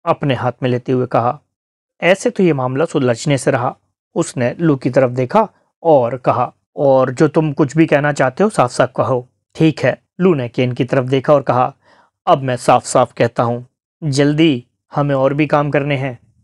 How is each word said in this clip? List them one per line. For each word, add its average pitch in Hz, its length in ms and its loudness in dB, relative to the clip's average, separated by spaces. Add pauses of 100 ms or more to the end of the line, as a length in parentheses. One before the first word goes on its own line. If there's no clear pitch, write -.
अपने 151 280 -2
हाथ 117 180 -2 (120)
में 127 60 -2
लेते 123 220 -4
हुए 127 140 0
कहा। 123 340 -2 (600)
"ऐसे 190 280 2
तो 214 140 0
ये 165 100 4
मामला 131 320 -2
सुलझने 135 520 0
से 139 140 0
रहा।" 131 240 -2 (400)
उसने 131 440 -2
लू 160 160 2
की 131 140 -4
तरफ 127 220 2
देखा 131 360 0 (360)
और 131 340 2
कहा, 123 360 -2 (220)
"और 131 360 2
जो 151 160 2
तुम 151 260 0
कुछ 151 240 -2
भी 160 80 4
कहना 147 260 0
चाहते 143 320 0
हो, 220 60 2
साफ-साफ 131 460 0
कहो।" 123 320 -2 (280)
"ठीक 160 240 0
है," - 220 -2 (180)
लू 180 140 2
ने 123 160 -4
केन 123 220 -2
की 127 140 -2
तरफ 131 200 0
देखा 135 280 0
और 139 80 4
कहा, 127 320 -2 (540)
"अब 160 140 2
मैं 127 160 -2
साफ-साफ 127 560 2
कहता 123 300 0
हूँ, 120 220 -4 (380)
जल्दी 147 640 0 (300)
हमें 143 200 0
और 135 180 0
भी 147 140 0
काम 147 220 0
करने 143 260 -2
हैं।" 131 240 -6 (240)